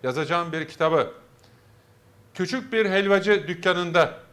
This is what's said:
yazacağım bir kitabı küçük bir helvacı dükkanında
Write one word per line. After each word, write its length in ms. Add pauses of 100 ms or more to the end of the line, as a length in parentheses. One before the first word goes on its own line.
yazacağım 500
bir 160
kitabı 420 (1200)
küçük 380
bir 140
helvacı 640
dükkanında 680 (180)